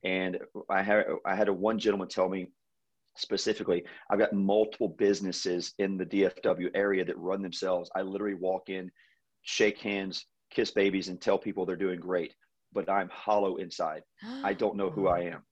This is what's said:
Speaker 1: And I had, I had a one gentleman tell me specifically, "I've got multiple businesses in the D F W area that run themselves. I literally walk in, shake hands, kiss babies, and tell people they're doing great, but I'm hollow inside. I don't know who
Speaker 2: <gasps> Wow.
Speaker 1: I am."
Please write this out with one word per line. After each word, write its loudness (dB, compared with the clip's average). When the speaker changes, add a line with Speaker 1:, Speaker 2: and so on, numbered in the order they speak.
Speaker 1:
And 0
I 2
had, 4
I 0
had 2
a 2
one 0
gentleman 2
tell 2
me -4
specifically, 0
"I've 2
got 4
multiple 2
businesses 0
in 0
the -2
D 4
F 0
W 0
area 2
that -4
run -2
themselves. -2
I -2
literally -4
walk -2
in, -8
shake 2
hands, -4
kiss 0
babies, 2
and -8
tell 2
people -4
they're -2
doing -2
great, -2
but -2
I'm 0
hollow 0
inside. -6
I 0
don't 0
know 0
who 0
Speaker 2:
<gasps> 4
Wow. 4
Speaker 1:
I -2
am." -14